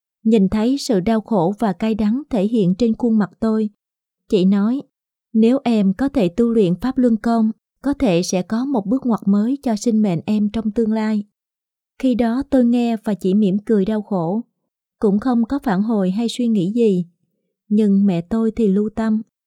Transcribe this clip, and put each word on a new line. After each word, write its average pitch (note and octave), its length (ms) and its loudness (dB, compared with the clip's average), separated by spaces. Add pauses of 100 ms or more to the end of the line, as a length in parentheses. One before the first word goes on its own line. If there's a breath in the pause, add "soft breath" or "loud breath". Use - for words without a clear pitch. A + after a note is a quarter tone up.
(240)
nhìn A3 260 4
thấy A3+ 280 0
sự B3 220 -2
đau A3 220 0
khổ G3 380 0
và G3+ 140 -2
cay A3 220 -4
đắng A3 340 -2
thể G#3 180 0
hiện G3+ 280 0
trên A3+ 200 0
khuôn A3+ 220 0
mặt G#3 120 0 (100)
tôi. A3 300 -2 (600)
Chị F#3 160 2
nói, G#3 360 0 (520)
"Nếu A3+ 300 4
em G#3 300 2
có C4+ 160 -2
thể G#3 200 0
tu A#3 200 0
luyện G3+ 260 2
Pháp B3+ 220 -6
Luân A#3+ 200 2
Công, A3+ 340 0 (300)
có C#4+ 120 -2
thể F#3 300 0
sẽ F3+ 180 -2
có A3 240 -4
một A#3+ 200 -4
bước B3+ 200 -2
ngoặt A3+ 200 0
mới G#3+ 380 0
cho A3+ 120 -2
sinh A3 260 0
mệnh F3+ 240 0
em G#3+ 240 0
trong A3 220 -4
tương A3 200 -2
lai." A3 320 -2 (760)
Khi B3+ 160 0
đó A#3 340 0
tôi B3+ 160 4
nghe A#3+ 380 0
và G#3+ 100 -2
chỉ F#3+ 200 -2
mỉm G3+ 320 2
cười G3+ 200 2
đau G#3+ 160 -2
khổ, G3 400 -4 (580)
cũng G#3 200 2
không A#3 260 0
có C#4 180 -4
phản F#3+ 180 0
hồi G#3 300 0
hay A3+ 180 -2
suy A#3+ 180 -4
nghĩ G3+ 280 0
gì. G3+ 300 2 (640)
Nhưng G3+ 380 2
mẹ F3 160 0
tôi A3+ 340 -2
thì A3+ 120 0
lưu G#3 280 0
tâm. A3 260 -2 (260)